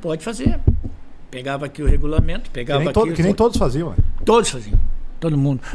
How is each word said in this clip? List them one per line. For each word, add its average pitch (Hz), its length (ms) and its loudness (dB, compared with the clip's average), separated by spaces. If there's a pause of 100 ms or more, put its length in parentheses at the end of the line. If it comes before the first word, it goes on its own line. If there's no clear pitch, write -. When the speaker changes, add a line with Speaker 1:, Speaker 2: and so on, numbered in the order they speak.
Speaker 1:
"Pode 160 220 -6
fazer." 233 360 0 (720)
Pegava 139 360 -8
aqui 143 140 -12
o 143 60 -2
regulamento, 147 640 2
pegava 131 280 -2
Speaker 2:
Que 156 60 0
nem 139 80 -2
todo, 147 120 4
Speaker 1:
aqui 165 80 -4
o - 20 -8
Speaker 2:
que 160 80 0
nem 190 100 2
todos 220 240 0
faziam, 160 340 0
né? 175 40 -6 (300)
Speaker 1:
Todos 220 240 4
faziam. 104 280 0 (420)
Todo 156 180 -2
mundo. 139 240 0 (140)